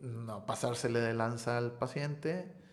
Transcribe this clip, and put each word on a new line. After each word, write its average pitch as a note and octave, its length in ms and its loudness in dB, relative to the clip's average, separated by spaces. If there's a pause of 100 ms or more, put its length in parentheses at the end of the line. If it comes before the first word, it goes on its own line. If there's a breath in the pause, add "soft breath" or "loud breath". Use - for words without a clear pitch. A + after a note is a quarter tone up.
no A2+ 440 -6
pasársele A#2+ 560 2
de A2+ 120 4
lanza A#2 440 2
al A#2+ 160 2
paciente". D3 760 -2 (220 soft breath)